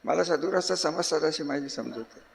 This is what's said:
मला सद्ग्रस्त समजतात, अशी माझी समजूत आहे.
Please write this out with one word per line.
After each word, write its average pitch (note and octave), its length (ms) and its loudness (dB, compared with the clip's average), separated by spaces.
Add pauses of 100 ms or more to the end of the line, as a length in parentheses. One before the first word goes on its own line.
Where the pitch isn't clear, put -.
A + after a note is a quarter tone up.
मला E3 200 2
सद्ग्रस्त F3 500 2
समजतात, E3 500 0
अशी D#3 200 0
माझी C#3+ 260 -4
समजूत A#2 380 -8
आहे. - 280 -20